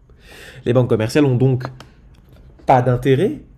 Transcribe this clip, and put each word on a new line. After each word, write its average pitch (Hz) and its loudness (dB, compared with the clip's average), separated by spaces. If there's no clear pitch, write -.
Les 120 -2
banques 123 2
commerciales 120 0
ont 127 0
donc 127 0
pas 131 2
d'intérêt, 131 -2